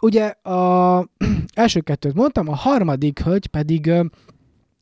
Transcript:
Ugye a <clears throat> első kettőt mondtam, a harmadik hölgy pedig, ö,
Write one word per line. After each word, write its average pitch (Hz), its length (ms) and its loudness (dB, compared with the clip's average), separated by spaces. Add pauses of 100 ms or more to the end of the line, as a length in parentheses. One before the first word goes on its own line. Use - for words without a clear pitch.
Ugye 220 260 2
a 180 720 2 (200)
<clears throat> 190 360 -2
első 220 260 0
kettőt 143 340 -4
mondtam, 220 340 0
a 147 60 -4
harmadik 151 680 0
hölgy 185 240 -2
pedig, 156 400 -2
ö, 170 180 2 (760)